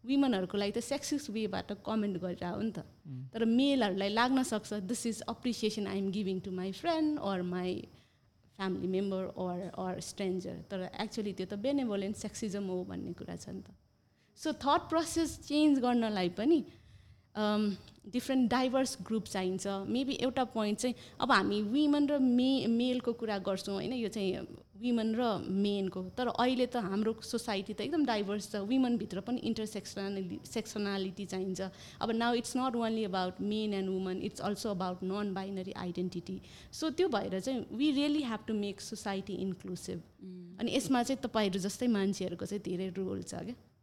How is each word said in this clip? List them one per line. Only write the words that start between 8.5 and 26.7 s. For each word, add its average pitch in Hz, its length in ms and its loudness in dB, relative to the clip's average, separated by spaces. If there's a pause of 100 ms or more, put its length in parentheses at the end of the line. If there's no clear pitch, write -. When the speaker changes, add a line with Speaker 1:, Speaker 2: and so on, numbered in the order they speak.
Speaker 1:
family 185 280 0
member 190 480 0
or, 180 420 -4
or 180 220 -4
stranger।" 180 560 -4 (140)
तर 185 200 -6 (100)
actually 208 360 -4
त्यो 185 100 -4
त 208 80 -6
बेनेभोलेन्ट 208 600 0
सेक्सिजम 202 480 -4
हो 185 200 -2
भन्ने 185 280 -6
कुरा 175 240 -10
छ - 120 -12
नि 190 120 -8
त। 190 40 -14 (760)
So 311 140 -2
थट 311 360 2
प्रोसेस 330 520 0
चेन्ज 294 380 6
गर्नलाई 226 500 4
पनि, 247 360 4 (720)
अम, 208 400 2 (360)
डिफ्रेन्ट 254 380 2
डाइभर्स 254 520 2
ग्रुप 220 220 -2
चाहिन्छ। 190 420 -2
Maybe 208 440 0
एउटा 254 340 0
पोइन्ट 214 340 0
चाहिँ 247 160 0 (260)
अब 262 120 4
हामी 202 300 6
विमेन 285 460 4
र 294 100 2
मे-, 262 480 4
मेलको 240 460 2
कुरा 220 260 -2
गर्छौँ, 196 360 -2
होइन? 196 180 -2
यो 240 160 -2
चाहिँ 190 300 0 (420)
विमेन 226 340 2
र 226 340 2
मेनको। 196 540 2
तर 185 240 -2
अहिले 254 400 2
त 247 100 -4